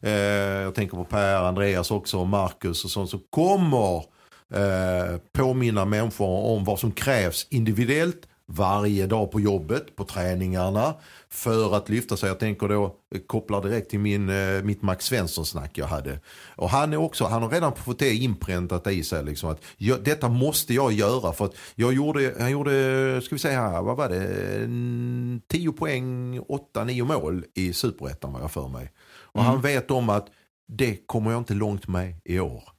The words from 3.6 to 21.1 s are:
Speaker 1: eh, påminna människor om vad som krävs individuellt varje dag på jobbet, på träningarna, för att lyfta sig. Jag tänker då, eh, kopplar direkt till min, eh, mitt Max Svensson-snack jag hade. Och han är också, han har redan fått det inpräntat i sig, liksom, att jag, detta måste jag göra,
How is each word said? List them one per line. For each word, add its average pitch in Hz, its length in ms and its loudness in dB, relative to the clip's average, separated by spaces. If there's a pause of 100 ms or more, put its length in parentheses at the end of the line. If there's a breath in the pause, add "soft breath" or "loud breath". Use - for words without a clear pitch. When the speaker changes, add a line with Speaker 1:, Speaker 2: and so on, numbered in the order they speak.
Speaker 1:
eh, 92 640 0 (160)
påminna 123 520 2
människor 107 420 0
om 104 360 0
vad 98 160 0
som 113 120 0
krävs 110 580 0
individuellt 123 760 2 (220 soft breath)
varje 98 580 2
dag 107 240 0
på 110 80 0
jobbet, 101 560 0
på 101 80 -8
träningarna, 92 920 0 (360 loud breath)
för 110 460 2
att 101 140 0
lyfta 104 280 0
sig. 98 120 0
Jag 95 100 -4
tänker 104 280 -2
då, 104 180 2 (300)
eh, 95 120 -6
kopplar 104 340 -2
direkt 101 280 -2
till 104 100 -2
min, 101 300 0
eh, 98 340 0
mitt 101 180 -2
Max 95 240 -2
Svensson-snack 82 720 -2
jag 69 80 -4
hade. 69 340 -4 (360 loud breath)
Och 87 140 -2
han 147 240 2
är 151 40 0
också, 156 280 0
han 113 180 0
har 113 60 -2
redan 156 260 2
fått - 240 -8
det 135 160 4
inpräntat 92 720 -2
i 98 160 -2
sig, 78 200 -4
liksom, 76 260 -6
att 78 120 -4 (160 loud breath)
jag, 110 260 0
detta 143 260 0
måste 127 440 2
jag 127 200 4
göra, 104 400 2